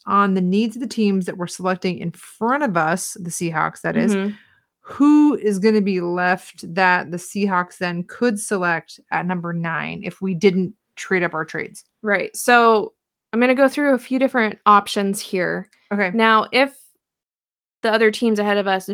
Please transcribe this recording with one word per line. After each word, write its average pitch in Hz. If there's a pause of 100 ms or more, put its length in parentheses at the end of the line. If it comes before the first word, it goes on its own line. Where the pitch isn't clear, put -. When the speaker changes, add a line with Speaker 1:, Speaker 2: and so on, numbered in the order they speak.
Speaker 1:
on 202
the 190
needs 208
of 240
the 254
teams 202
that 170
we're 175
selecting 185
in 170
front 262
of 196
us, 170
the 175
Seahawks, 165
that 165
is, 202
Speaker 2:
Mm-hmm. 202 (460)
Speaker 1:
who 294
is 202
gonna 214
be 190
left 180 (120)
that 180
the 175
Seahawks 190
then 175
could 233
select 175 (100)
at 165
number 175
nine 165
if -
we 190
didn't 180 (220)
trade 185
up 170
our 156
trades? - (180)
Speaker 2:
Right. 202
So 233 (400)
I'm 226
gonna 254
go 269
through 277
a 240
few 254
different 240
options 202
here. 180 (240)
Speaker 1:
Okay. 202
Speaker 2:
Now, 220
if 269 (1080)
the 220
other 220
teams 220
ahead 202
of 202
us 190